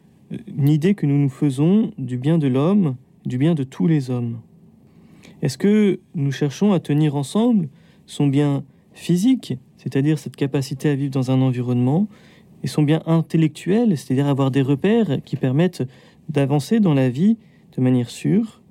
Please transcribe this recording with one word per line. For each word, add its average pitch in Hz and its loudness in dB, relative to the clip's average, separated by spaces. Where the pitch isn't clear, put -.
euh, - -10
une 143 2
idée 156 2
que 165 -4
nous 143 2
nous 143 2
faisons 156 0
du 127 -6
bien 151 0
de 143 0
l'homme, 147 2
du 127 -4
bien 156 2
de 139 -2
tous 175 -4
les 143 0
hommes ? 120 -6
Est-ce 143 -4
que 208 2
nous 139 -2
cherchons 151 0
à 160 2
tenir 147 0
ensemble 196 0
son - -2
bien 139 0
physique, 180 0
c'est-à-dire 143 -2
cette - -14
capacité 139 -4
à 143 0
vivre 135 -4
dans 131 -2
un 131 2
environnement, 127 0
et 147 -6
son 151 0
bien 156 2
intellectuel, 165 0
c'est-à-dire 135 -2
avoir 135 0
des 139 0
repères 160 0
qui - -8
permettent 139 0
d'avancer 147 0
dans 180 2
la 131 2
vie 185 0
de 127 -2
manière 127 0
sûre 202 -2